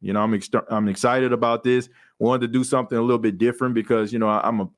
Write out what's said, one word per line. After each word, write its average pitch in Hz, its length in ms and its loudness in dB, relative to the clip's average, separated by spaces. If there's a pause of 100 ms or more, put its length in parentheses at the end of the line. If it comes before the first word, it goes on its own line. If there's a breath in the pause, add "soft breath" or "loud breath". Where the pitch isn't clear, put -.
You 98 120 -4
know, 104 80 0
I'm 110 120 2
ex-, 101 160 -4 (200)
I'm 107 180 0
excited 123 460 0
about 117 300 0
this. 123 260 0 (300 soft breath)
Wanted 120 220 2
to 120 60 -2
do 127 160 0
something 127 340 -2
a 113 40 2
little 120 180 2
bit 107 180 0
different 120 380 0
because, 110 360 0
you 117 80 -4
know, 110 80 2
I, 107 200 0
I'm 113 140 0
a, 92 160 -4